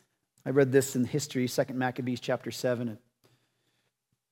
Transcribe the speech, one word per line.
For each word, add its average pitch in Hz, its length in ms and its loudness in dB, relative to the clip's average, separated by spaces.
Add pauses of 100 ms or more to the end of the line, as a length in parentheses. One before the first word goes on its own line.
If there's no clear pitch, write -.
(460)
I 139 40 -4
read 135 220 4
this 135 240 4
in 123 80 2
history, 131 420 -2
Second 127 320 -2
Maccabees 127 420 -4
chapter 123 300 -4
seven. 120 480 -4 (1300)